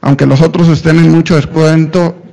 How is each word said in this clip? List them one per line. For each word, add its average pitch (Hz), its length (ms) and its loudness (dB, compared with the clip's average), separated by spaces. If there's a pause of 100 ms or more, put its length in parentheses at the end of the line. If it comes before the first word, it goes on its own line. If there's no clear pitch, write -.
aunque 139 260 -2
los 135 140 2
otros 165 280 0
estén 160 300 0
en 165 140 2
mucho 165 240 0
descuento, 160 840 -2 (120)